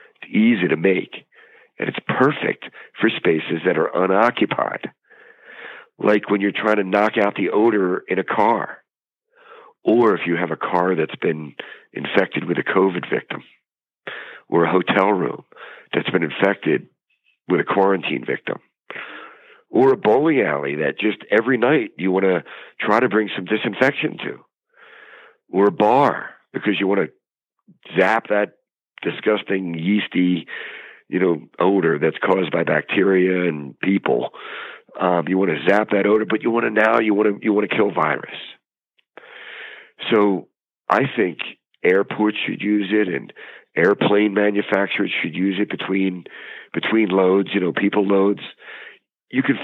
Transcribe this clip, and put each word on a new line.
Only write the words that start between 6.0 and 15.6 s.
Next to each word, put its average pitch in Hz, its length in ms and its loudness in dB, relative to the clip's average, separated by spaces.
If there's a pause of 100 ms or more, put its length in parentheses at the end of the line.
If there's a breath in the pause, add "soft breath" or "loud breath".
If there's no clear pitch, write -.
when 101 120 2
you're 101 100 0
trying 104 260 0
to 101 60 2
knock 101 340 2
out 101 180 2
the 87 140 -2
odor 104 580 2
in 92 120 -2
a 92 40 0
car, - 600 0 (1000 loud breath)
or 113 300 4
if 85 140 -4
you 87 80 0
have 85 160 -2
a 78 40 -6
car 90 400 0
that's 78 200 -2
been 78 400 -4 (360 loud breath)
infected - 560 -2
with 85 120 -2
a - 40 0
covid 95 480 0
victim, - 320 -6 (1040 loud breath)
or 85 160 2
a 82 80 0
hotel 92 380 2
room 90 340 -2 (480 loud breath)